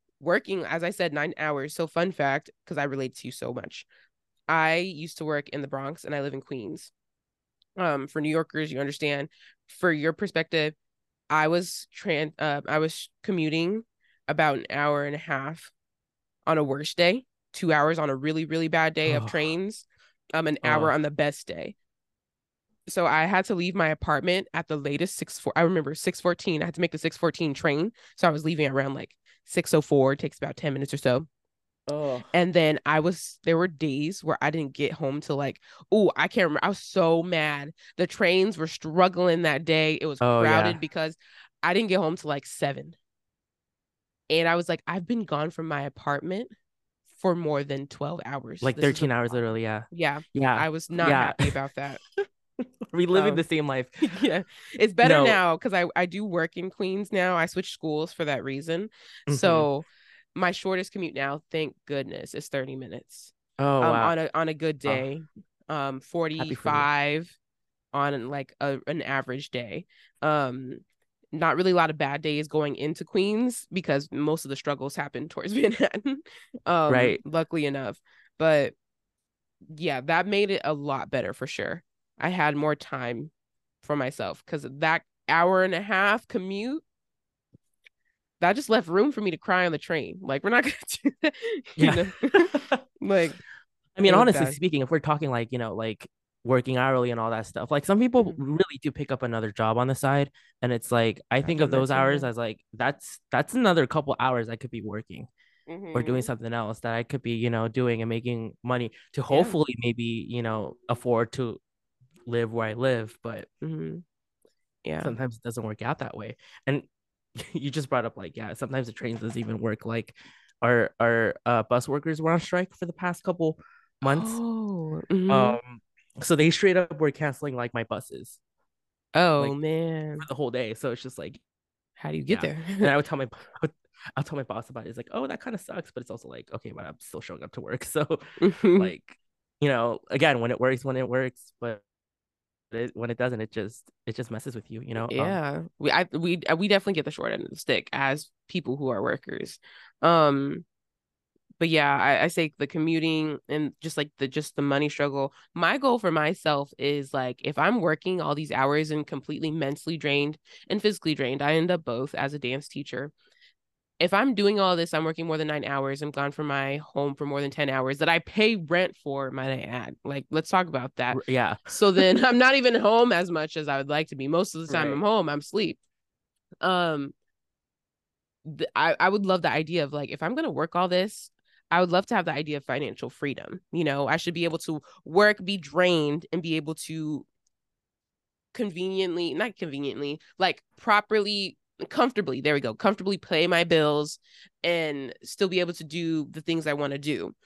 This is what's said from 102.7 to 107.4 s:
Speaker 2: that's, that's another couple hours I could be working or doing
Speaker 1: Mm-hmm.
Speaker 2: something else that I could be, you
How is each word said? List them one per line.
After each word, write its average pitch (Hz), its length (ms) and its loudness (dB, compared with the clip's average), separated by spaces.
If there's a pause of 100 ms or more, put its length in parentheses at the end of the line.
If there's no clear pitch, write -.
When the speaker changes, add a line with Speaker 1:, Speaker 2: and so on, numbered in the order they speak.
Speaker 2:
that's, 123 460 -4 (120)
that's 143 240 0
another 175 320 4
couple 143 320 -2
hours 123 300 0
I 117 60 -8
could 120 160 -12
be 117 100 -8
working 104 460 -10 (640)
or 123 100 0
doing 123 180 -2
Speaker 1:
Mm-hmm. - 20 -4
Speaker 2:
something 117 300 -8
else 113 280 -6
that 117 140 -4
I 117 80 -2
could 127 200 -6
be, 120 100 -4
you 117 160 -2